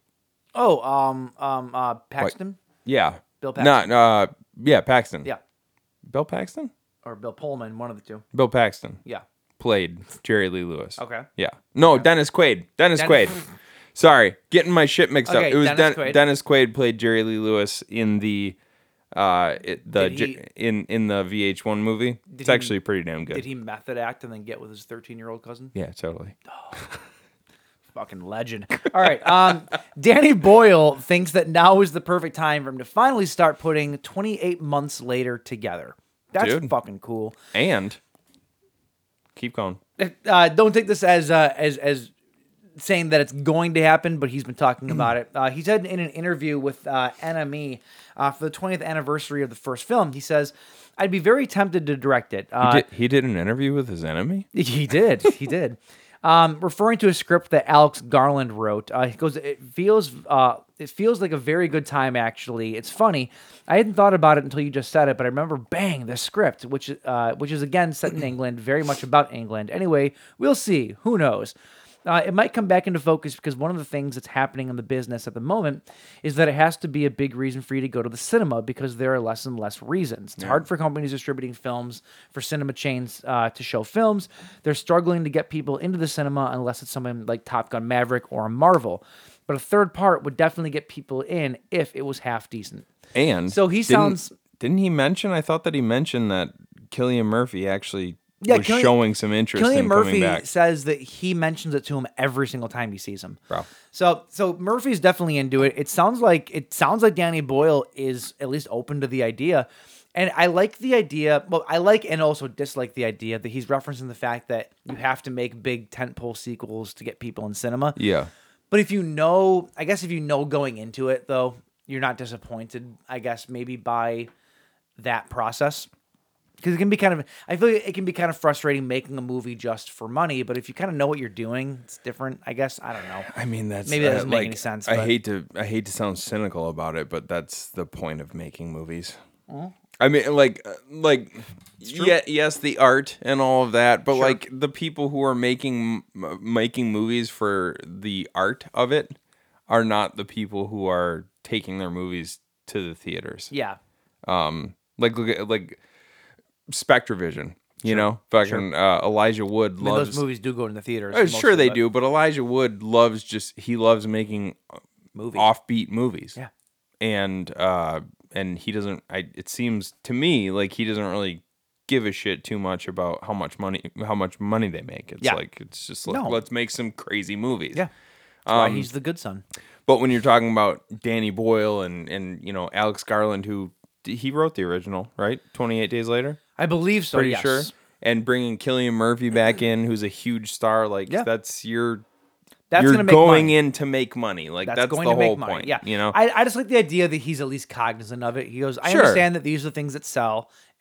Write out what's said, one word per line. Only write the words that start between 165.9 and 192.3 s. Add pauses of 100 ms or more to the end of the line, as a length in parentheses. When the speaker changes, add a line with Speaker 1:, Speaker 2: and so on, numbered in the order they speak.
Speaker 2:
movies.
Speaker 1:
Yeah. (520)
Speaker 2:
And,
uh, (320)
and
he
doesn't,
I,
it
seems
to
me
like
he
doesn't
really (420)
give
a
shit
too
much
about
how
much
money, (240)
how
much
money
they
make.
It's
Speaker 1:
Yeah.
Speaker 2:
like,
it's
just
like,
Speaker 1:
No.
Speaker 2:
"Let's
make
some
crazy
movies."
Speaker 1:
Yeah. (560)
That's
why
Speaker 2:
Um,
Speaker 1:
he's
the
good
son. (420)
Speaker 2:
But
when
you're
talking
about (180)
Danny
Boyle
and,
and,
you
know,
Alex
Garland,
who, (320)
d-,
he
wrote
the
original,
right? (140)
Twenty-eight
Days
Later? (200)
Speaker 1:
I
believe
so,
Speaker 2:
Pretty
Speaker 1:
yes.
Speaker 2:
sure. (400)
And
bringing
Cillian
Murphy
back
in,
who's
a
huge
star,
like,
Speaker 1:
Yeah.
Speaker 2:
that's
your, (640)